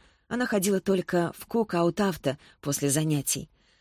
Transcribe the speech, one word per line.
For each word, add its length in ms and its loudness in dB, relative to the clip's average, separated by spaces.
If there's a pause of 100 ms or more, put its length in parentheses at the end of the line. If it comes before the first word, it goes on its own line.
(280)
она 200 -2
ходила 320 2
только 580 0
в 80 -16
кук-аут-авто 920 0 (200)
после 300 -2
занятий. 600 0 (320)